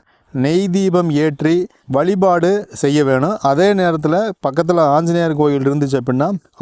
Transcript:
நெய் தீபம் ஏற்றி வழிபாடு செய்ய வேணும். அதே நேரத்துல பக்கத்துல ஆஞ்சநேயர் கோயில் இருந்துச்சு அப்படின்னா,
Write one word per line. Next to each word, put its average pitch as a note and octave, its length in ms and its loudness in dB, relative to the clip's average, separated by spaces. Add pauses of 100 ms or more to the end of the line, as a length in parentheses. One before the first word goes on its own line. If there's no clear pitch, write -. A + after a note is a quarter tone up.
(340)
நெய் D#3 400 0
தீபம் F3+ 360 0 (140)
ஏற்றி D#3 320 0 (380)
வழிபாடு F3+ 560 2 (320)
செய்ய C#3+ 160 2 (100)
வேணும். C3+ 280 0 (140)
அதே D#3 160 2 (140)
நேரத்துல D#3+ 360 0 (280)
பக்கத்துல E3+ 400 0 (120)
ஆஞ்சநேயர் E3 440 0
கோயில் C#3+ 280 0
இருந்துச்சு C#3 320 -2
அப்படின்னா, C3 280 -2 (340)